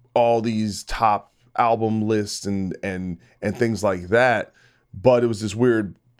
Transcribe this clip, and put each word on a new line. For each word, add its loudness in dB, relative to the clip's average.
all 4
these -4
top -2
album 2
lists -2
and, -4
and, -6
and -2
things -2
like -2
that. 2
But 4
it 4
was -6
this -6
weird 2